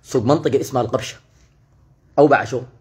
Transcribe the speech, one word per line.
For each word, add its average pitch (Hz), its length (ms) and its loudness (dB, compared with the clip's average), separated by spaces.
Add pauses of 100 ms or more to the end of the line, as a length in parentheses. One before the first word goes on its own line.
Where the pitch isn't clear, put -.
سوق 123 220 -2
منطقة 143 380 0
اسمها 127 200 -4
القبشة - 360 -6 (1000)
أو 147 80 8
بعشو. 120 340 0 (200)